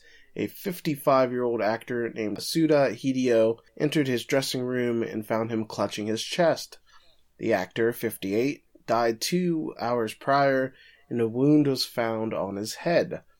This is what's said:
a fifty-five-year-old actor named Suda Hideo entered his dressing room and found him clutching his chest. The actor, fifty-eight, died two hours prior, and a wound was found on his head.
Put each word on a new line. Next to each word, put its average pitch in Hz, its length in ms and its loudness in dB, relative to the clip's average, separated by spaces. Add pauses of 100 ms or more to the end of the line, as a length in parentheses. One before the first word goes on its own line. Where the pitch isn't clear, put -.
(360)
a 208 120 -2
fifty-five-year-old 131 1120 0
actor 113 480 -2
named 104 320 -6
Suda 151 480 2
Hideo 117 680 2 (220)
entered 147 260 2
his 127 200 -2
dressing 135 340 -2
room 123 420 0
and 107 240 -6
found 113 240 -2
him 110 140 -2
clutching 104 420 -4
his 110 160 -4
chest. - 560 0 (600)
The 110 160 0
actor, 113 400 0
fifty-eight, 110 720 -4 (220)
died 117 360 0
two 175 580 -2
hours 117 320 -2
prior, 139 600 2 (340)
and 120 140 -2
a 113 60 2
wound 143 380 4
was 135 200 0
found 113 480 -2
on 95 220 -4
his 107 180 -6
head. - 480 0 (180)